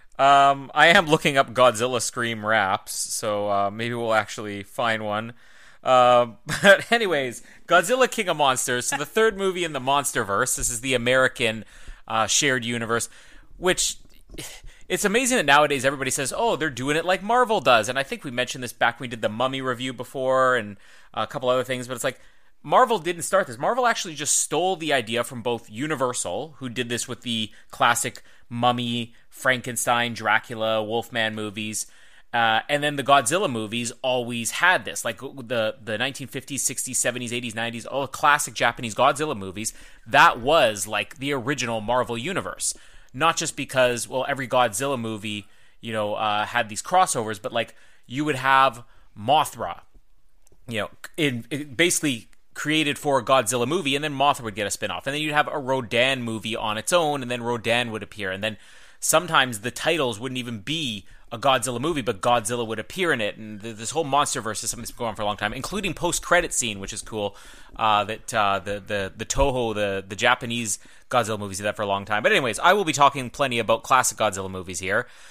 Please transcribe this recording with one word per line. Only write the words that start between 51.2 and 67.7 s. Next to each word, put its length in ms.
in 240
basically 540
created 460
for 200
a 60
Godzilla 420
movie, 280
and 100
then 80
Mothra 300
would 120
get 120
a 40
spin-off. 360
And 80
then 80
you'd 100
have 180
a 80
Rodan 640
movie 320
on 220
its 160
own, 300
and 80
then 120
Rodan 480
would 120
appear. 280
And 140
then 140
sometimes 600
the 100
titles 500
wouldn't 160
even 220
be 480
a 80
Godzilla 420
movie, 220
but 180
Godzilla 460
would 120
appear 340
in 100
it. 160
And 240
th-, 140
this 160
whole 120
Monsterverse 580
is 80
something 120
that's 80
been 80
going 120
on 60
for 60
a 20
long 140
time, 160
including 400
post-credit 580
scene, 280
which 120
is 80
cool, 340